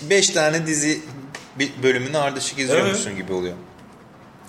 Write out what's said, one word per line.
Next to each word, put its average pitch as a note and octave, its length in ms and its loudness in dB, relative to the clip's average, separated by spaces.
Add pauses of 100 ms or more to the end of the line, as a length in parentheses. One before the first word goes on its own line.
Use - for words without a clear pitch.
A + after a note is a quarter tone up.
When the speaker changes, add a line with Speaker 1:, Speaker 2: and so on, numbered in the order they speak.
(100)
Speaker 1:
beş F#3+ 200 6
tane D#3+ 360 2
dizi D3+ 340 0 (580)
bir C#3 120 0 (120)
bölümünü C3 360 2
ardışık C#3 400 -2
izliyormuşsun C#3+ 520 2
Speaker 2:
Evet. G2 80 -8
Speaker 1:
gibi F#2 140 -6
oluyor. F2+ 220 -2 (960)